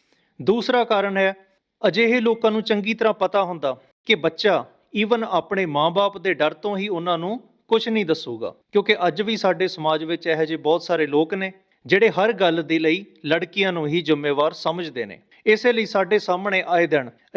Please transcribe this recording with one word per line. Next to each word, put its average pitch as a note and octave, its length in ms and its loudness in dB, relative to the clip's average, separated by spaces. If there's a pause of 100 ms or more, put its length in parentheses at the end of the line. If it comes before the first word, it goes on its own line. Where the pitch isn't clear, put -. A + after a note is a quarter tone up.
(420)
ਦੂਸਰਾ A#3 420 2
ਕਾਰਨ G3 340 0
ਹੈ F#3+ 180 2 (520)
ਅਜਿਹੇ A3+ 320 2
ਲੋਕਾਂ A3+ 320 2
ਨੂੰ A3 100 0
ਚੰਗੀ G#3+ 320 -2
ਤਰ੍ਹਾਂ A3 200 0
ਪਤਾ G3 300 0
ਹੁੰਦਾ D3 380 -6 (240)
ਕਿ A3 100 2
ਬੱਚਾ D#3+ 500 0 (380)
even A3+ 260 0
ਆਪਣੇ F#3+ 360 -2
ਮਾਂ-ਬਾਪ E3+ 520 0
ਦੇ F#3 160 -2
ਡਰ D3+ 200 0
ਤੋਂ G#3 240 -6
ਹੀ G3 100 -4
ਉਹਨਾਂ F3 300 -2
ਨੂੰ G3 240 -6 (260)
ਕੁਛ A3+ 220 2
ਨਹੀਂ A3 160 0
ਦੱਸੂਗਾ, A#2 500 -4 (160)
ਕਿਉਂਕਿ G3+ 240 2 (120)
ਅੱਜ E3 140 -2
ਵੀ G#3+ 160 -2
ਸਾਡੇ F#3 300 0
ਸਮਾਜ D#3 360 -2
ਵਿੱਚ E3 240 -6
ਇਹੋ D#3+ 180 0
ਜਿਹੇ D#3 120 -2
ਬਹੁਤ D#3 240 2
ਸਾਰੇ D#3+ 260 0
ਲੋਕ D3 260 0
ਨੇ F#3+ 180 -4 (340)
ਜਿਹੜੇ G3 240 4
ਹਰ G#3 240 2
ਗੱਲ E3+ 300 0
ਦੇ D#3+ 160 0
ਲਈ E3 260 0 (200)
ਲੜਕੀਆਂ F3 480 0
ਨੂੰ D#3 140 -4
ਹੀ E3+ 140 0
ਜ਼ਿੰਮੇਵਾਰ D3 520 0
ਸਮਝਦੇ D#3+ 520 -6
ਨੇ। G2 140 -16 (260)
ਇਸੇ A3 280 2
ਲਈ A3 120 -2
ਸਾਡੇ G3 340 0
ਸਾਹਮਣੇ F#3+ 480 -2
ਆਏ E3+ 200 2
ਦਿਨ C#3 220 0 (280)